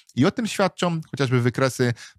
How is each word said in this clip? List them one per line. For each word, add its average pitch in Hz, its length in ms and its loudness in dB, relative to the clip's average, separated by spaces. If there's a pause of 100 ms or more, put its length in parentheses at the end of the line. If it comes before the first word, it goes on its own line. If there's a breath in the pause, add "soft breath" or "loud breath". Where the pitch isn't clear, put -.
(160 loud breath)
i 127 100 4
o 202 60 4
tym 226 160 -4
świadczą 175 540 -2 (100)
chociażby 127 300 0
wykresy 123 520 0 (260 loud breath)